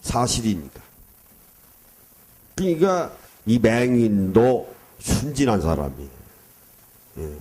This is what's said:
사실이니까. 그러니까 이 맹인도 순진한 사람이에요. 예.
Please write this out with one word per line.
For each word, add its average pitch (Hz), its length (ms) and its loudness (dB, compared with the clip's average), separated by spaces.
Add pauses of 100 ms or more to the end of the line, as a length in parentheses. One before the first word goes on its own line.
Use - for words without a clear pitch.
사실이니까. 113 760 -2 (1800)
그러니까 180 560 0 (340)
이 117 120 2
맹인도 113 1160 2 (260)
순진한 127 600 -2
사람이에요. 71 500 -4 (1080)
예. 80 100 -10 (120)